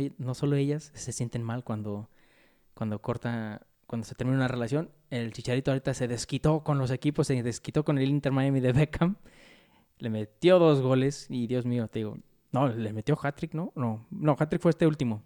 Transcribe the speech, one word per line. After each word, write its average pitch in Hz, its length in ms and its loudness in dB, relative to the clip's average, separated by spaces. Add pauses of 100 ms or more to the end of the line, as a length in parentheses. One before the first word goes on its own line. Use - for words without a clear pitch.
(180)
no 127 160 -6
solo 143 220 0
ellas 143 380 -2
se - 180 -10
sienten 120 300 -6
mal 117 200 -4
cuando, 107 460 -6 (640)
cuando 107 280 -4
corta, 117 680 -6 (200)
cuando 117 200 -8
se - 80 -14
termina 127 240 0
una 127 100 2
relación. 123 420 -2 (200)
El 117 220 -4
Chicharito 127 380 -2
ahorita 131 240 -2
se 123 140 -2
desquitó 147 560 0
con 143 140 0
los 127 120 0
equipos, 143 380 0
se 127 160 0
desquitó 123 400 -2
con 147 140 2
el 135 100 2
Inter 143 240 2
Miami 135 260 2
de 127 140 4
Beckham. 156 440 2 (840)
Le 117 120 -4
metió 135 480 4
dos 156 220 8
goles 131 500 2
y, 123 160 -2
Dios 123 200 -2
mío, 120 200 0
te 110 140 -6
digo, 107 180 -6 (320)
no, 135 180 2
le 110 240 -4
metió 110 300 0
hat-trick, 151 320 -6
¿no? 170 220 -6
No, 113 340 -4
no, 151 260 0
hat-trick 156 240 0
fue 170 100 4
este 165 180 2
último. 123 380 -2